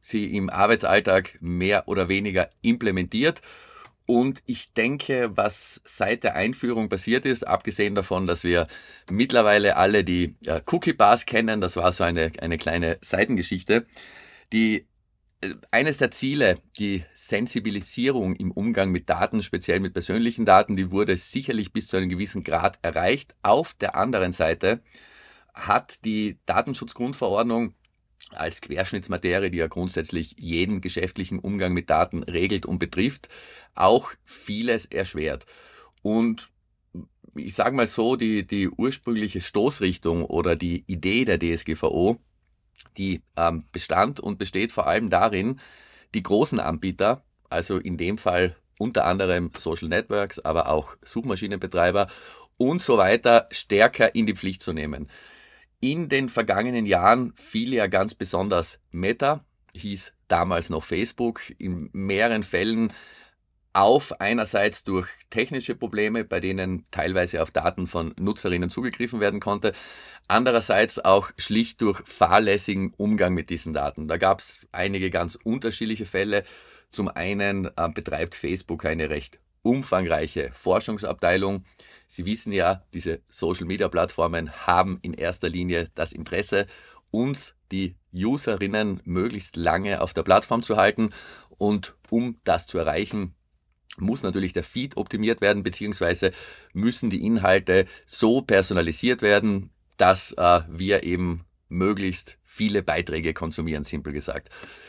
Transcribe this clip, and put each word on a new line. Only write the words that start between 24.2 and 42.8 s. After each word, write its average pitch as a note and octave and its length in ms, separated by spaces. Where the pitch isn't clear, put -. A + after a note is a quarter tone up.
Seite F2+ 500
hat - 500
die G#2+ 400
Datenschutzgrundverordnung A#2 1300
als - 300
Querschnittsmaterie, F#2 920
die F2 80
ja E2 80
grundsätzlich E2+ 720
jeden F2+ 420
geschäftlichen F#2 560
Umgang F#2+ 360
mit E2+ 180
Daten D#2+ 320
regelt F#2+ 420
und F2+ 140
betrifft, - 500
auch G2 360
vieles A2+ 640
erschwert. D#2 580
Und A2+ 480
ich E2 180
sag B2 200
mal B2+ 120
so, A#2 300
die, A2 320
die G2+ 220
ursprüngliche A2 720
Stoßrichtung F2+ 840
oder E2+ 300
die F2 320
Idee F#2+ 380
der F#2+ 120
D E2 160
S E2 120
G D#2+ 100
V - 160
O, F#2 280